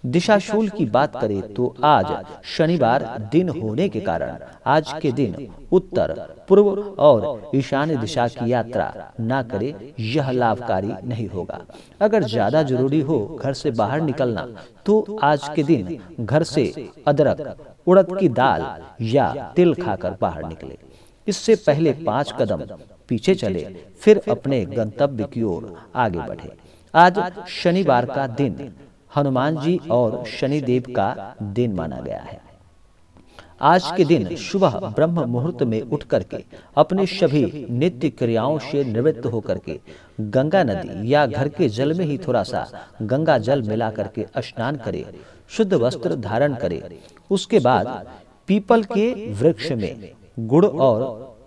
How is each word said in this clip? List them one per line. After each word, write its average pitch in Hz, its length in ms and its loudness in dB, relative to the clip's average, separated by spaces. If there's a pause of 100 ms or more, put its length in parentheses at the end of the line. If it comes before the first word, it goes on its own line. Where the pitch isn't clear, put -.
दिशाशूल 208 640 2
की 190 180 -2
बात 123 280 2
करें 104 380 -4
तो 123 220 -2 (100)
आज 147 200 6 (420)
शनिवार 147 560 2 (280)
दिन 175 200 4
होने 127 380 -2
के 113 100 -4
कारण 82 380 -4 (300)
आज 151 340 2
के 147 100 2
दिन 120 360 -2 (240)
उत्तर, 175 420 2 (360)
पूर्व 202 200 8 (300)
और 117 560 4
ईशान्य 139 420 0
दिशा 120 320 -2
की 117 220 -2
यात्रा 117 720 -4
ना 123 220 -2
करें, 120 560 -6
यह 131 320 -2
लाभकारी 110 600 0 (100)
नहीं 113 240 -6
होगा। 87 320 -8 (420)
अगर 208 240 4
ज्यादा 117 380 2
जरूरी 135 380 2
हो 147 180 0 (160)
घर 135 180 -4
से 139 200 -4
बाहर 117 280 0
निकलना 127 460 -2 (380)
तो 214 380 2
आज 143 320 2
के 160 80 0
दिन 127 360 0 (200)
घर 120 260 0
से 120 440 -2 (180)
अदरक, 139 500 0 (300)
उड़द 185 320 6
की 190 120 4
दाल 123 340 2 (380)
या 117 520 0
तिल 175 200 6
खाकर 95 460 -4
बाहर 80 260 -4
निकले। 80 300 -14 (500)
इससे 214 300 2
पहले 151 380 2
पाँच 139 380 -2
कदम 104 340 -2 (420)
पीछे 127 260 2
चले, 92 320 -4 (320)
फिर 214 300 6
अपने 127 380 -2
गंतव्य 110 640 -2
की 113 100 -2
ओर 92 300 -4 (220)
आगे 104 240 0
बढ़े। - 360 -12 (380)
आज 180 300 6 (300)
शनिवार 165 540 2
का 135 220 -4
दिन 123 400 -4 (420)
हनुमान 143 460 0
जी 165 200 0 (120)
और 120 400 0
शनिदेव 131 600 -2
का 110 540 -4
दिन 107 300 -2
माना 80 260 -6
गया 64 200 -8
है। - 200 -16 (1200)
आज 170 200 6 (140)
के 180 80 6
दिन 110 320 2
सुबह 185 400 0 (100)
ब्रह्म 160 400 2
मुहूर्त 123 360 -2
में 113 180 0
उठ 127 240 -6
करके 120 380 -4 (340)
अपने 185 300 2
सभी 147 640 0
नित्य 131 400 -2
क्रियाओं 117 500 -2
से 143 220 -2
निवृत्त 120 440 0
होकर 110 320 -4
के 78 200 -10 (420)
गंगा 135 420 2
नदी 110 500 -2
या 147 120 6
घर 139 240 -2
के 147 200 0
जल 131 240 0
में 180 120 0
ही 143 120 -2
थोड़ा 120 260 -2
सा - 240 -6 (360)
गंगा 139 360 2
जल 127 220 0
मिला 110 300 -2
करके 107 340 -6 (140)
स्नान 123 380 -6
करें, 101 260 -6 (460)
शुद्ध 202 260 0
वस्त्र 147 420 0
धारण 120 380 0
करें। 87 260 -4 (500)
उसके 196 300 2
बाद 117 440 0 (440)
पीपल 214 360 4
के 226 260 0 (220)
वृक्ष 156 380 0
में 107 400 -6 (280)
गुड़ 123 260 4
और 127 720 0 (120)